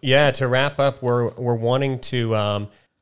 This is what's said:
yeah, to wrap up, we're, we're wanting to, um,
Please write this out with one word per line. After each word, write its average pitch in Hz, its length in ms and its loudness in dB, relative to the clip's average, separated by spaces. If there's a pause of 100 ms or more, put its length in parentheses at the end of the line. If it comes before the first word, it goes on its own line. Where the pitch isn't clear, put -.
yeah, 139 300 4
to 131 140 -2
wrap 131 320 0
up, 139 240 -2
we're, 120 280 0
we're 120 240 -4
wanting 123 460 -2
to, 117 340 -2
um, 104 340 -2 (340)